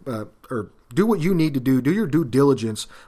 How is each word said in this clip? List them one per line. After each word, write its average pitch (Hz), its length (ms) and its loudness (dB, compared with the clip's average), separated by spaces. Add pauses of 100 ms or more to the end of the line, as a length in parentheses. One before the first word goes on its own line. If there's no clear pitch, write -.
uh, 107 180 -6 (240)
or 113 220 -8 (240)
do 190 100 2
what 214 140 2
you 180 160 0
need 156 180 2
to 135 60 0
do, 127 220 2
do 139 100 0
your 208 160 0
due 151 160 0
diligence 117 640 0 (200)